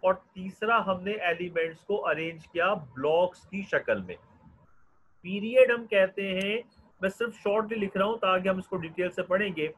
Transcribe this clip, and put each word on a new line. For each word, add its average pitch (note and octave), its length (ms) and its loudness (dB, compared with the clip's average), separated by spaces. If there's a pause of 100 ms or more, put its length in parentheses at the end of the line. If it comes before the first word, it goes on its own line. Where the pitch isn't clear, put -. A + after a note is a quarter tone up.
और F#3 100 6 (200)
तीसरा F#3+ 420 -2 (120)
हमने F#3 240 -2 (180)
एलिमेंट्स E3 540 -4
को G3+ 120 -2
arrange E3 500 -4
किया F3+ 280 0
blocks D#3 720 0
की F#3+ 180 -8
शक्ल B2 380 0
में। F2+ 140 -12 (1080)
Period A3+ 480 6
हम A#3 140 -2
कहते G3 440 2
हैं, G3+ 320 -2 (400)
मैं F#3+ 80 0
सिर्फ A3+ 320 -8
shortly G#3+ 380 0
लिख G3 160 -4
रहा G3 120 2
हूं A3+ 80 -2
ताकि F#3 320 2
हम F#3+ 100 0
इसको F#3 180 -8
detail F3 340 -4
से F3+ 120 -6
पढ़ेंगे। F3 560 -2